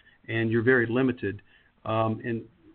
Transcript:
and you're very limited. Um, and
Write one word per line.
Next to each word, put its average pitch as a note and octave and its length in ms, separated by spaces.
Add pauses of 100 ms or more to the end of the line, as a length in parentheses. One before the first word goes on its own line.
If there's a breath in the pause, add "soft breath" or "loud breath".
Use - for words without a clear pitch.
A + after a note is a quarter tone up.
(280 soft breath)
and A2+ 220
you're A#2 120
very B2 240
limited. A#2 560 (420 soft breath)
Um, A2 400
and A2+ 180 (320)